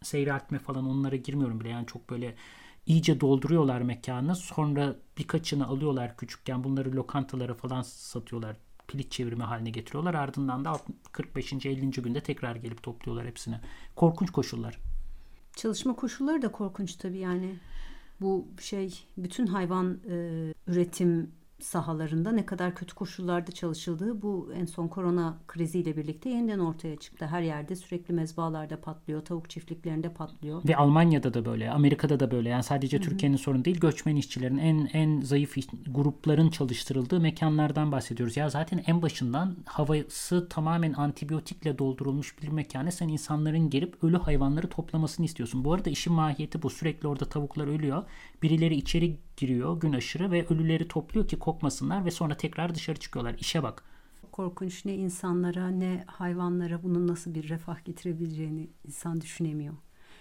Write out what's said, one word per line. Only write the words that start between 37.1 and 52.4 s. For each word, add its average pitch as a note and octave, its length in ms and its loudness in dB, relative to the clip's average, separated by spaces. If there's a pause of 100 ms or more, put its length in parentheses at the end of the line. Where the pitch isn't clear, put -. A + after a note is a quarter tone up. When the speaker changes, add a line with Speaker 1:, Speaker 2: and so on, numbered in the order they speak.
Speaker 1:
mekanlardan D3+ 720 4
bahsediyoruz. A#2+ 440 -2
Ya D3 120 0
zaten D#3 380 -2
en E3 160 4
başından D#3 640 0
havası D#3 840 0
tamamen D#3+ 440 2
antibiyotikle D3 840 -2
doldurulmuş C3+ 640 -2
bir D3+ 60 -6
mekana D3+ 420 -2
sen F3 180 -2
insanların D#3 640 2
gelip C#3 340 0
ölü E3 120 6
hayvanları D3 520 4
toplamasını D#3+ 580 0
istiyorsun. B2+ 380 -2
Bu D3+ 80 4
arada F#3 180 2
işin E3+ 220 0
mahiyeti D#3 500 2
bu. - 80 0
Sürekli D#3 380 -2
orada C#3 160 0
tavuklar D3 420 -4
ölüyor. D3+ 380 0 (380)
Birileri D#3+ 320 6
içeri D3+ 440 2 (180)
giriyor C3+ 440 2
gün D#3 120 4
aşırı D#3 380 0
ve E3+ 200 4
ölüleri D#3+ 380 4
topluyor - 400 0
ki - 100 0
kokmasınlar D#3+ 680 0
ve E3+ 60 2
sonra D3+ 260 -2
tekrar E3 380 -4